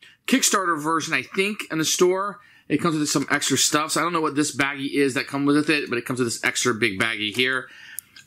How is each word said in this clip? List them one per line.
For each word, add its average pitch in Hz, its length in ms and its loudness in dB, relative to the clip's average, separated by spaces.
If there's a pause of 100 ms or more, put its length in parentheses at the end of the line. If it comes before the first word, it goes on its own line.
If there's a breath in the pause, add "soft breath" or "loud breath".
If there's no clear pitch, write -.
(260 soft breath)
Kickstarter 185 520 2
version, 156 360 0
I 131 80 0
think, 202 480 -2
in 160 80 -2
the 156 60 0
store. 185 560 2 (280 soft breath)
It 151 80 2
comes 156 220 0
with 147 100 -2
some 139 220 0
extra 143 260 0
stuff. 151 360 0
So 160 80 2
I - 20 2
don't 170 100 -2
know 170 80 0
what 151 140 -2
this 143 200 0
baggie 139 380 -2
is 139 220 2
that 131 120 -2
comes 139 200 -2
with 147 240 4
it, 147 180 0
but 120 80 -2
it 120 80 -4
comes 123 140 -4
with 127 80 0
this - 180 -4
extra 123 300 0
big 104 260 -2
baggie 107 340 -2
here. 127 360 -2 (560 loud breath)